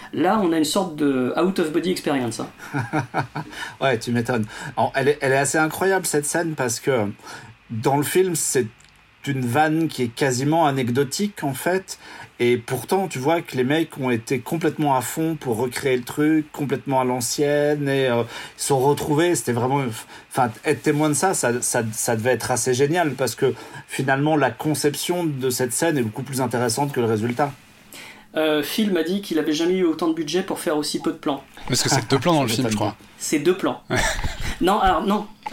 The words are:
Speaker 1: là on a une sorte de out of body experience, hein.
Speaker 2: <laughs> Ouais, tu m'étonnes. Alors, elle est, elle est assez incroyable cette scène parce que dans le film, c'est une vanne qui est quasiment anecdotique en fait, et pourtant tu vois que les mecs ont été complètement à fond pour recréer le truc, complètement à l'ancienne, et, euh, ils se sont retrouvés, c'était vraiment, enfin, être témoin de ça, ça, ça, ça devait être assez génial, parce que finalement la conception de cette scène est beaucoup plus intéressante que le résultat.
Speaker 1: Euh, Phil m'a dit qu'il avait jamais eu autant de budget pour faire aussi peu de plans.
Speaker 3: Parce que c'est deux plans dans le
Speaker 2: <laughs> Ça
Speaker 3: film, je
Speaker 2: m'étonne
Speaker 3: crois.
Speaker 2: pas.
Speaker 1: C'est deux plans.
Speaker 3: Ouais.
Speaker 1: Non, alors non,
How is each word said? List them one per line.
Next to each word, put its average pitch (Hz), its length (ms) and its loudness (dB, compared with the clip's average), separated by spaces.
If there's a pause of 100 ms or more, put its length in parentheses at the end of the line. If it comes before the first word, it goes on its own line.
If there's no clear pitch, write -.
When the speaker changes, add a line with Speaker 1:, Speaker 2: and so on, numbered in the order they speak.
(140)
Speaker 1:
là 185 280 2
on 165 100 2
a 165 40 2
une 156 80 4
sorte 175 320 0
de 135 400 0
out 185 220 0
of 156 140 0
body 170 180 0
experience, 131 500 -2
hein. - 80 -8 (240)
Speaker 2:
<laughs> - 1080 -6
Ouais, 135 180 2
tu 120 140 -4
m'étonnes. 117 340 0 (300)
Alors, 123 180 0
elle 135 140 2
est, 147 120 2
elle 135 120 2
est 135 60 4
assez 139 200 0
incroyable 175 480 0
cette 147 200 0
scène 165 280 -2
parce 127 260 -2
que 120 280 2 (600)
dans 123 260 0
le 147 80 2
film, 185 300 2
c'est 131 320 0 (600)
une 135 180 -2
vanne 156 440 2
qui 131 160 -2
est 117 100 -6
quasiment 143 520 2
anecdotique 135 760 0
en 175 100 -2
fait, 180 460 -4 (400)
et 123 180 4
pourtant 135 520 -2
tu - 100 -8
vois 160 240 2
que - 140 -8
les 127 80 2
mecs 156 340 0
ont 127 120 0
été 120 280 0
complètement 151 580 0
à 127 40 2
fond 160 340 -2
pour 127 220 -2
recréer 127 400 0
le 123 80 -2
truc, 151 480 2
complètement 131 480 -2
à 127 40 2
l'ancienne, 147 840 0
et, 135 180 2
euh, 120 160 2 (340)
ils - 40 -12
se - 80 -4
sont 139 100 4
retrouvés, 147 560 4
c'était 160 160 -2
vraiment, 127 320 0 (480)
enfin, 123 220 0 (120)
être 147 180 0
témoin 151 260 2
de 147 60 2
ça, 185 200 2
ça, 123 260 0
ça, 123 300 0
ça 117 240 -2
devait 110 160 2
être 123 220 0
assez 123 200 0
génial, 143 420 2
parce 123 200 -2
que 131 180 2 (360)
finalement 143 480 2
la 135 160 2
conception 156 720 -2
de 135 260 -2
cette 123 220 -2
scène 165 260 2
est 120 40 2
beaucoup 110 200 -4
plus 127 180 -6
intéressante 123 520 0
que 135 80 -2
le 120 60 2
résultat. 120 460 0 (840)
Speaker 1:
Euh, 156 260 2
Phil 208 300 0
m'a 170 100 2
dit 190 200 -2
qu'il 160 160 -2
avait 151 160 0
jamais 170 240 2
eu 180 60 2
autant 160 240 2
de 160 40 2
budget 160 300 -2
pour 190 160 -4
faire 156 180 0
aussi 151 240 -2
peu 165 100 -2
de 151 60 -6
plans. 143 260 -4 (260)
Speaker 3:
Parce 131 140 0
que 127 60 0
c'est 123 220 2
deux 135 80 4
plans 170 160 2
dans 143 80 4
le 123 60 0
Speaker 2:
<laughs> - 20 -2
Ça - 60 0
Speaker 3:
film, 131 120 0
je - 60 -
Speaker 2:
m'étonne - 20 -2
Speaker 3:
crois. 104 140 0
Speaker 2:
pas. - 60 -14 (200)
Speaker 1:
C'est - 220 -2
deux 175 180 2
plans. 135 320 -4
Speaker 3:
Ouais. 120 80 0 (640)
Speaker 1:
Non, 190 180 4
alors 185 280 4
non, 202 200 0 (260)